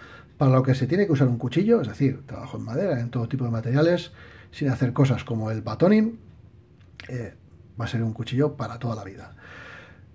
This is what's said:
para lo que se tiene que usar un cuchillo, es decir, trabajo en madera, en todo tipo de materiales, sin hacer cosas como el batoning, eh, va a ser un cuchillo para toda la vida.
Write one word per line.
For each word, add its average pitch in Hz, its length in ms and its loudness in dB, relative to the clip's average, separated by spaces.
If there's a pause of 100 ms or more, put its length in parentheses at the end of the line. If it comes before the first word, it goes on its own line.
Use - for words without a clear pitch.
(400)
para 135 140 6
lo 131 100 6
que 131 100 2
se 127 140 0
tiene 190 180 2
que 170 60 2
usar 131 160 4
un 120 100 0
cuchillo, 190 440 2
es 117 60 -4
decir, 127 380 -2
trabajo 113 320 -12
en 110 60 -10
madera, 135 360 -2
en 117 120 -4
todo 117 180 -4
tipo 127 160 -4
de 117 60 -2
materiales, 139 600 2 (380)
sin 143 200 -2
hacer 117 220 0
cosas 135 320 2
como 110 280 -4
el 110 100 -4
batoning, 208 560 4 (920)
eh, 120 260 -10 (440)
va 117 60 -4
a - 20 -4
ser 113 140 -2
un 113 100 -2
cuchillo 131 460 -2
para 117 220 -8
toda 117 160 -4
la - 80 -10
vida. - 320 -16 (800)